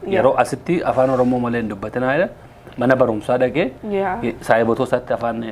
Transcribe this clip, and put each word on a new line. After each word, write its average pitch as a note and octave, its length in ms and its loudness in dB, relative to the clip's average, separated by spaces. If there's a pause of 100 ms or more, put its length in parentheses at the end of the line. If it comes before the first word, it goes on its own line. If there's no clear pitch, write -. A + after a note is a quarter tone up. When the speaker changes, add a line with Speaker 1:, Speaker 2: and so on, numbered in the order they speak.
Speaker 1:
Yeah. G3 100 -4
Speaker 2:
Yeroo B2 240 4
asitti C#3 460 0
afaan C3 260 2
Oromoo B2+ 300 2
malee A#2+ 220 -2
hin G#2+ 80 -4
dubbatin G#2+ 340 -6
haala. D3+ 240 0 (500)
Mana B2+ 180 4
barumsaa B2 420 0
dhaqee, C3 340 0 (180)
Speaker 1:
Yeah. G3 300 -2 (220)
Speaker 2:
saayibotoo A#2 440 2
isaatti B2 280 -2
afaan A#2 380 -4